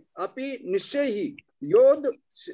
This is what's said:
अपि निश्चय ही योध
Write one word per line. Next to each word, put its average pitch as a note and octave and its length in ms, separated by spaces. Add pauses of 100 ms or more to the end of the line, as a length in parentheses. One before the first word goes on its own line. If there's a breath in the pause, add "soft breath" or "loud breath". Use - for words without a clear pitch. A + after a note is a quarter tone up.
(180)
अपि B3+ 480
निश्चय G3 380
ही G#3 340 (260)
योध C4 480 (420)